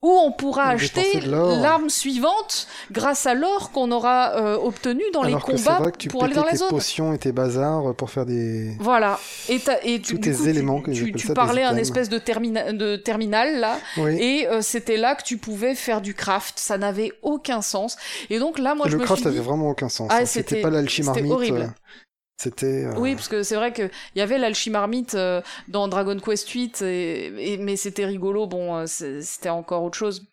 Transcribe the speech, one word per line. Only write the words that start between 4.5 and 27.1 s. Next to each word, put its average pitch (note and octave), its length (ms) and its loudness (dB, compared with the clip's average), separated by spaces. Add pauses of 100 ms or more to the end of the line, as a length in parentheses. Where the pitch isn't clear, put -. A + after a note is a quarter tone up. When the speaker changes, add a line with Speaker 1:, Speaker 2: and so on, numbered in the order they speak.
Speaker 1:
obtenu B3 460 0 (100)
dans D#4 100 0
Speaker 2:
Alors C#3+ 180 2
Speaker 1:
les C4 140 0
Speaker 2:
que C4 40 2
c'est A3 60 -2
Speaker 1:
combats E4 160 6
Speaker 2:
vrai - 100 2
que F4 60 -8
tu - 100 -8
Speaker 1:
pour B3 160 0
aller C4 120 2
Speaker 2:
pétais D4 60 4
Speaker 1:
dans D4+ 60 4
la E4 60 2
Speaker 2:
tes - 60 2
Speaker 1:
zone. F#4 100 0
Speaker 2:
potions D#3+ 440 0
et D3 60 -2
tes C3 140 -2
bazars C3 640 0
pour B2 120 -6
faire C3 160 -2
des A2+ 540 -2
Speaker 1:
Voilà. G#3+ 400 2 (300)
Et B3+ 100 2
t'as, B3 240 2
et A#3+ 180 0
tu, - 120 -6
Speaker 2:
Tous A3 80 -2
Speaker 1:
du - 0 -
Speaker 2:
tes D#3+ 160 0
Speaker 1:
coup, B2 80 0
tu, D#3 60 4
Speaker 2:
éléments, C#3+ 320 2
que D3 100 -4
Speaker 1:
tu, B2 60 -2
Speaker 2:
j'appelle G3 180 -2
Speaker 1:
tu A2+ 100 -4
Speaker 2:
ça D3+ 60 0
des - 20 2
Speaker 1:
parlais B3 300 4
à B3 60 2
un - 20 2
Speaker 2:
items. A3+ 160 0
Speaker 1:
espèce B3 220 0
de A3+ 80 0
termina-, A3 560 -2
de G#3 200 0
terminal, A3 640 0
là. A3+ 180 0 (200)
Speaker 2:
Oui. D#3 260 2
Speaker 1:
Et, C4 240 2
euh, A3 140 2
c'était A3 380 0
là B3 180 2
que - 80 -12
tu B3 120 -4
pouvais G#3+ 380 -2
faire A3+ 260 -2
du G3 140 -6
craft. - 460 -2
Ça G3+ 180 -2
n'avait G3+ 320 -2 (120)
aucun C#4 380 -2
sens. G#3 360 -2 (340)
Et A3 80 0
donc D4 220 -2
là, C#4 160 2
moi, D4 100 0
Speaker 2:
Le D3+ 60 2
Speaker 1:
je D3+ 60 2
me - 60 2
Speaker 2:
craft B3+ 180 2
Speaker 1:
suis G3+ 60 2
Speaker 2:
avait B2+ 120 0
Speaker 1:
dit A#2+ 40 -2
Speaker 2:
vraiment D3 240 0
aucun C#3 200 -2
sens, A2+ 240 -4
Speaker 1:
Ah, A3+ 60 6
Speaker 2:
hein. B3 80 2
C'était A#3 240 -2
Speaker 1:
c'était, G#3+ 120 0
Speaker 2:
pas E3+ 80 4
l'alchimie D3 380 2
Speaker 1:
c'était C3 140 2
Speaker 2:
marmite, D3 100 2
Speaker 1:
horrible. A3+ 300 2
Speaker 2:
euh, A#2 40 -2 (720)
c'était, C3+ 440 -2
euh, B2 140 -4
Speaker 1:
Oui, B3+ 180 0
parce - 100 -10
que G#3 160 -2
c'est G#3+ 140 -2
vrai A#3 160 0
que G#3+ 180 -4 (240)
il F#3+ 60 -2
y - 20 2
avait A3 160 2
l'alchimie A3 360 0
marmite, A3 420 -2
euh, F3+ 260 0 (240)
dans G3+ 220 -2
Dragon G3 320 0
Quest G#3 300 -2
huit, B3 320 -4
et, E3+ 720 -4